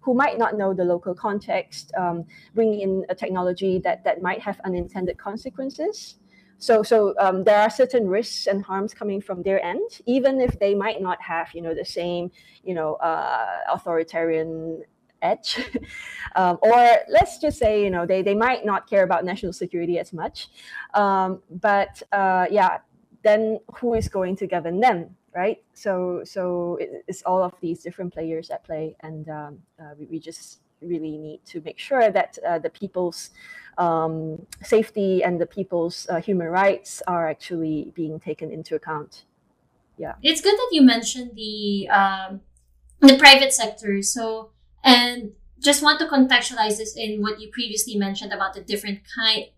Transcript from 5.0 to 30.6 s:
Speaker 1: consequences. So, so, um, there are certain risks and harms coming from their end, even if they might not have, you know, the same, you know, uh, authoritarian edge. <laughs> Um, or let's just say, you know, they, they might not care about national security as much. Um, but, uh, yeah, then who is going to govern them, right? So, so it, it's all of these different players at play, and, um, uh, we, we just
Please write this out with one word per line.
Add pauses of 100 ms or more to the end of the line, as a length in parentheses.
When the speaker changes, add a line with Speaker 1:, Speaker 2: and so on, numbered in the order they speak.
Speaker 1:
consequences. (420)
So,
so,
um,
there
are
certain
risks
and
harms
coming
from
their
end,
even
if
they
might
not
have,
you
know,
the
same, (320)
you
know,
uh, (120)
authoritarian (380)
edge.
<laughs> (680)
Um,
or (120)
let's
just
say,
you
know,
they,
they
might
not
care
about
national
security
as
much. (440)
Um,
but,
uh,
yeah, (440)
then (180)
who
is
going
to
govern
them, (180)
right? (100)
So,
so
it,
it's
all
of
these
different
players
at
play,
and,
um, (240)
uh,
we,
we
just (220)